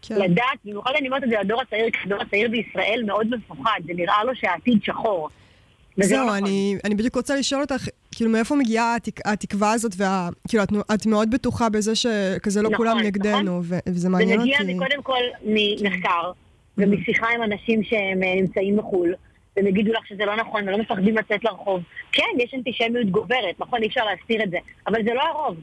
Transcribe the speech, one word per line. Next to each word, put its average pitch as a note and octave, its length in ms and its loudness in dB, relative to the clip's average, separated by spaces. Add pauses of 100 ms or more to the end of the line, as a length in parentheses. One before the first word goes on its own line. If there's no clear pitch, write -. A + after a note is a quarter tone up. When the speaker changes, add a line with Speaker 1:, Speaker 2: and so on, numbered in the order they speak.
Speaker 1:
כן. - 140 -6
Speaker 2:
לדעת, G#3+ 500 2
במיוחד G#3 340 -6
אני C#4 80 -2
אומרת C4+ 160 -2
את B3+ 60 0
זה A3+ 100 2
לדור G#3 220 0
הצעיר, A3+ 300 -2
כי - 140 -4
הדור G3+ 160 -2
הצעיר A3+ 280 0
בישראל A3 560 -2
מאוד G#3 300 0
מפוחד, G3+ 520 -4
זה F3 80 -8
נראה G3 280 0
לו B3+ 120 -2
שהעתיד G3+ 480 2
שחור. F3+ 460 -2 (680)
וזה G3 180 4
לא C4+ 60 2
Speaker 1:
זהו, B3+ 60 2
Speaker 2:
נכון. G3+ 100 0 (100)
Speaker 1:
אני, G3 280 0 (100)
אני G#3 100 0
בדיוק A3 200 0
רוצה C4 200 0
לשאול C#4 260 0
אותך, C#4 260 -2 (240)
כאילו, A3+ 180 0
מאיפה A3+ 260 2
מגיעה A#3 400 2
התק-, - 300 -6
התקווה G#3 460 0
הזאת A3+ 260 0
וה-, F#3+ 320 0 (180)
כאילו, G#3+ 160 4
את F#3+ 80 0
נו-, G#3 100 0 (120)
את G#3+ 120 0
מאוד A3 260 4
בטוחה A#3+ 380 0
בזה G#3+ 260 0
שכזה G#3 640 0
לא G#3+ 80 2
Speaker 2:
נכון, G#3 80 0
Speaker 1:
כולם A3+ 140 2
Speaker 2:
נכון. A3+ 140 2
Speaker 1:
נגדנו, G3+ 580 0
ו-, F3 120 -4 (120)
וזה F3+ 120 -2
Speaker 2:
זה F3 100 0
Speaker 1:
מעניין F#3 300 4
Speaker 2:
מגיע C4+ 200 2
Speaker 1:
אותי. F#3 140 -2
Speaker 2:
מקודם C4+ 300 -2
כל B3+ 180 0 (240)
ממחקר, G3+ 840 0 (460)
Speaker 1:
כן. G3 60 4
Speaker 2:
ומשיחה G3+ 460 2
עם A#3 140 0
אנשים G#3+ 400 0
שהם, F#3+ 400 0
אה, F#3 120 0
נמצאים G3 420 0
בחו"ל, F#3 360 0 (440)
והם G3 100 2
יגידו G#3 260 2
לך A3 140 -4
שזה G3+ 180 -4
לא G#3 100 -2
נכון, G#3+ 320 -2
ולא F#3+ 100 0
מפחדים G#3+ 400 2
לצאת G#3 260 -2
לרחוב. F#3+ 380 -2 (300)
כן, C#4+ 120 2 (160)
יש A#3+ 140 0
אנטישמיות A#3+ 560 0
גוברת, G3+ 500 0
נכון, - 220 -4
אי A3 60 0
אפשר A3+ 180 -2
להסתיר G#3+ 380 -2
את G3 80 -2
זה, F3 60 -4 (300)
אבל G#3+ 180 0
זה A#3 80 0
לא B3+ 80 0
הרוב. D4+ 420 -2